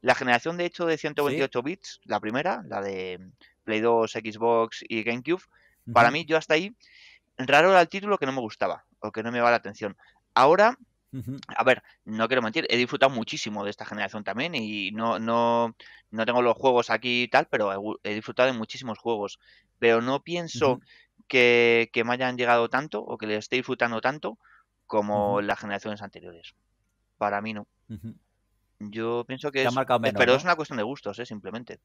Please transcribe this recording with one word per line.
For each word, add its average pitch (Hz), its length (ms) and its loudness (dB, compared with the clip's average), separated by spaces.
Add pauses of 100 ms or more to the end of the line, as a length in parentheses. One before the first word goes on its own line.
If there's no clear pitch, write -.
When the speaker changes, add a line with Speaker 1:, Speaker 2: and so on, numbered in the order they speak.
Speaker 1:
la 123 140 4
generación, 127 400 0
de 175 100 -2
hecho, 175 200 -4
de 160 120 0
ciento 147 280 -2
veintiocho 135 340 0
Speaker 2:
Sí. 120 60 -4
Speaker 1:
bits, - 400 -10
la 107 160 -2
primera, 151 460 -2
la 104 140 -6
de 92 380 -8 (460)
Play 110 160 -2
dos, 113 320 4
Xbox 113 760 -2
y 113 160 -4
GameCube, 123 380 -4 (500)
para 117 160 6
Speaker 2:
Ujú. - 60 2
Speaker 1:
mí, 170 120 -4
yo 156 120 0
hasta 160 160 0
ahí, 185 200 0 (640)
raro 156 340 4
era 185 100 8
el 170 80 4
título 196 280 -2
que 147 80 -2
no 135 60 -2
me 135 80 -4
gustaba, 104 460 -6 (140)
o 107 120 -8
que 110 120 -6
no 117 80 -4
me 123 80 -2
llamaba 120 120 6
la 117 60 4
atención. 104 400 -8 (360)
Ahora, 180 440 6 (340)
Speaker 2:
Ujú. 131 260 -10 (200)
Speaker 1:
a 120 60 0
ver, 123 180 4 (240)
no 110 220 -2
quiero 127 160 2
mentir, 110 260 -2
he - 80 2
disfrutado 127 320 4
muchísimo 107 540 -6
de 101 80 -6
esta 107 140 -12
generación 104 380 -6
también, 127 320 -4
y 107 360 -6
no, 113 280 -2
no, 117 560 2 (360)
no 110 140 -2
tengo 120 160 2
los 120 140 4
juegos 120 340 4
aquí 120 340 -2
y 120 40 -4
tal, 143 220 2
pero 104 240 0
he 98 40 -4
gu-, 104 260 -6
he 104 100 -4
disfrutado 123 380 0
de 123 60 -6
muchísimos 110 420 -8
juegos. 107 400 -4 (400)
Pero 117 220 4
no 135 220 -2
pienso 156 500 -2
Speaker 2:
Ujú. 185 80 -6 (460)
Speaker 1:
que, 120 640 4
que 117 120 0
me 120 100 0
hayan 127 240 -2
llegado 120 320 2
tanto, 143 320 -4
o 123 160 -10
que 110 100 -10
le 107 100 -2
esté 110 200 -6
disfrutando 120 440 -2
tanto, 156 360 -4 (480)
como 104 540 0
Speaker 2:
Ujú. - 20 -2
Speaker 1:
las 101 180 -2
generaciones 101 420 -8
anteriores. 87 540 -18 (640)
Para 101 240 -2
mí 110 120 -6
no. 104 140 -10 (220)
Speaker 2:
Ujú. 113 240 -14 (680)
Speaker 1:
Yo 113 460 -6
pienso 135 240 -8
que 135 120 -2
Speaker 2:
Te 135 40 2
ha - 20 2
Speaker 1:
es, 123 60 -4
Speaker 2:
marcado 127 240 0
Speaker 1:
eh, - 40 -6
Speaker 2:
menos, 107 160 0
Speaker 1:
pero - 120 4
Speaker 2:
¿no? - 60 4
Speaker 1:
es - 80 -4
una 175 100 2
cuestión 151 220 -8
de 107 60 -2
gustos, 104 360 -8
eh, 120 60 -10
simplemente. 107 600 -12